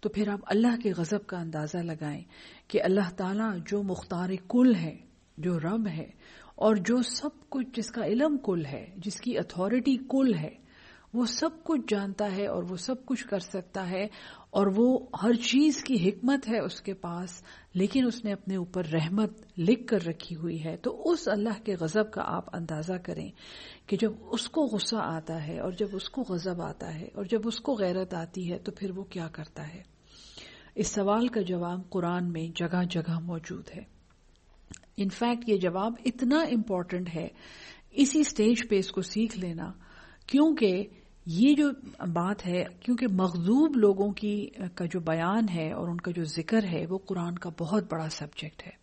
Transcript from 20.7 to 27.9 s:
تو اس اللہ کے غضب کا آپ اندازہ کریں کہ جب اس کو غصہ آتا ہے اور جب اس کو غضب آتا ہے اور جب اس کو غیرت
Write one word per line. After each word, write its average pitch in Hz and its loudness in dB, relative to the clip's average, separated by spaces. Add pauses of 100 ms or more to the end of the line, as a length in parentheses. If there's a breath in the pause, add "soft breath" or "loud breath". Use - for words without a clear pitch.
تو - -2
اس 330 0
اللہ 208 0
کے 202 -2
غضب 208 2
کا 202 -6
آپ - -6
اندازہ 165 -6
کریں 175 -6 (560 loud breath)
کہ 202 0
جب 214 2 (180)
اس - -2
کو 330 0
غصہ 220 0
آتا 160 -4
ہے 165 -6
اور 190 -4
جب 196 -2
اس 196 -8
کو 262 -4
غضب 180 -4
آتا 170 -8
ہے 156 -10
اور 202 -6
جب 214 2
اس 233 -2
کو 285 0
غیرت 185 0